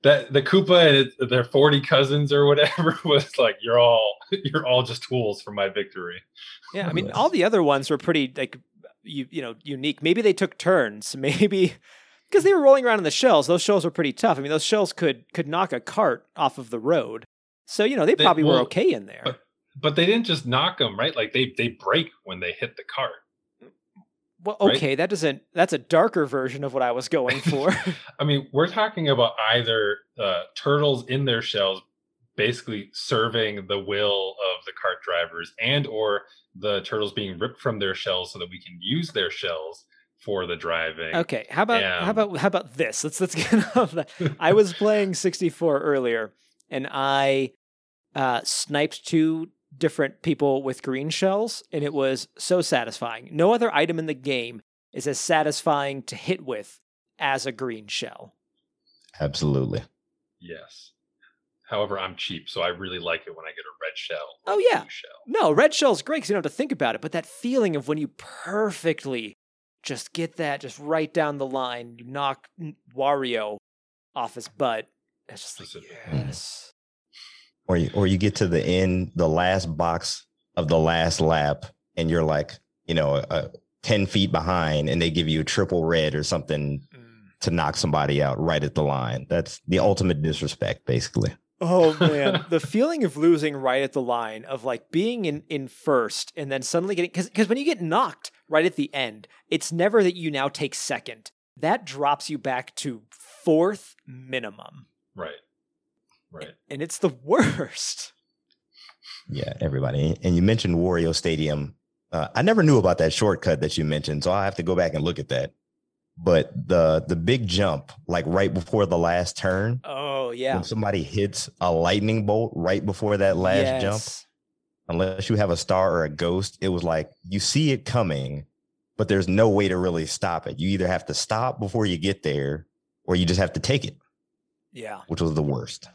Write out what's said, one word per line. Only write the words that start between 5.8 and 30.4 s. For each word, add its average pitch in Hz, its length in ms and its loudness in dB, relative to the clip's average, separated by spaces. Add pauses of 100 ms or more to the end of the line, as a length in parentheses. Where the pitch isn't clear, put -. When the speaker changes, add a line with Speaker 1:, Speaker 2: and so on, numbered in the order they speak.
Speaker 2:
Yeah, 185 160 -4
I 160 60 -4
mean, 185 120 -2
Speaker 3:
Yes. - 100 -6
Speaker 2:
all 262 120 4
the 240 160 2
other 214 180 4
ones 139 280 2
were 147 80 2
pretty, 143 360 0
like, 135 220 -6 (460)
you, 131 280 -10
you 156 120 -8
know, 117 200 -10
unique. 143 400 -4
Maybe 185 200 2
they 208 100 6
took - 240 -2
turns. 120 600 0
<laughs> - 0 -
Maybe, 180 580 2 (580)
'cause 381 120 6
they 392 100 8
were 330 80 4
rolling 269 240 8
around 220 120 4
in 180 60 0
the 151 60 2
shells. 165 360 6
Those 170 160 4
shells 196 220 4
were 165 60 0
pretty 143 240 -2
tough. 175 240 2
I - 20 -6
mean, 143 100 -6
those 156 140 0
shells 208 300 2
could, 135 400 -2
could 151 140 -4
knock 170 260 -2
a 120 60 -4
cart - 540 0
off 139 220 -2
of 120 140 -14
the 117 80 -4
road. 117 460 -2 (420)
So, - 180 0
you 262 120 2
know, 160 100 4
they 226 80 6
Speaker 1:
They, - 100 2
Speaker 2:
probably 160 200 6
were 147 100 6
Speaker 1:
well, 123 80 6
Speaker 2:
okay 214 280 2
in 104 160 -4
there. - 180 -18
Speaker 1:
but, - 160 -6 (380)
but 147 180 0
they 170 100 4
didn't 226 200 2
just 156 200 -4
knock 139 340 0
'em, 104 180 -2
right? 147 160 0
Like, 110 200 -2
they, 127 240 0
they 117 100 0
break 117 400 0 (160)
when 92 160 -10
they 90 120 -4
hit - 240 -8
the - 80 -16
cart. 117 280 -6 (1300)
Speaker 2:
Well, 208 160 -4
Speaker 1:
Right? 202 160 6
Speaker 2:
okay, 139 180 2
that 170 160 0
doesn't, 156 320 -2 (100)
that's 175 200 2
a 147 60 0
darker 196 460 4
version 131 380 -4
of 135 100 -6
what 131 100 0
I 120 100 2
was 127 160 -6
going 131 320 0
for. 151 300 2 (200)
<laughs> - 120 -10
Speaker 1:
<laughs> - 180 -18
I 143 40 0
mean, 143 280 0
we're 160 160 2
talking 214 400 0
about 123 240 4 (200)
either, 113 460 0 (200)
uh, 95 260 -2 (120)